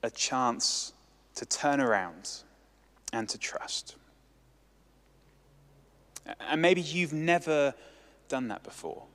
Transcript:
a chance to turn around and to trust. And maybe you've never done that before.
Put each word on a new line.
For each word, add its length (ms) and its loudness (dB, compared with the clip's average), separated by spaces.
a 80 -2
chance 840 0
to 100 -8
turn 360 2
around 500 2
and 160 -4
to 100 -6
trust. 580 -6
And 220 -2
maybe 200 6
you've 300 -2
never 640 2
done 180 -2
that 160 -6
before. 400 -10